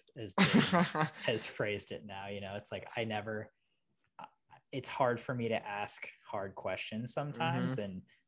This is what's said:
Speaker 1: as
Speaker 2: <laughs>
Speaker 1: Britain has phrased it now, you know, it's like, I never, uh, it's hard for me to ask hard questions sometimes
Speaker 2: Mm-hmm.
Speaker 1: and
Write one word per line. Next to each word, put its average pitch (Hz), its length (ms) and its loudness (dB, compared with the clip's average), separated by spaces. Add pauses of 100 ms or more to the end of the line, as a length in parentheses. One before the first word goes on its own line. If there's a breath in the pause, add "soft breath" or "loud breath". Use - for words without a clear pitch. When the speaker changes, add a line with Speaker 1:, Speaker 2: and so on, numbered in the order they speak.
(180)
Speaker 1:
as 113 160 -8
Speaker 2:
<laughs> - 0 -
Speaker 1:
Britain 185 460 6 (440)
has - 240 2
phrased 104 440 -2
it 107 140 -8
now, 98 220 -8
you 101 140 -6
know, 98 140 -6
it's 104 160 -8
like, 98 160 -6 (100)
I 117 80 0
never, 107 460 -4 (680)
uh, - 60 -12 (460)
it's 131 180 -2
hard 120 300 4
for - 160 -4
me 117 140 0
to 110 180 0
ask 101 400 -4 (180)
hard 98 300 -4
questions 110 580 -4
sometimes 143 640 0
Speaker 2:
Mm-hmm. 107 60 0
Speaker 1:
and 95 180 -6 (260 soft breath)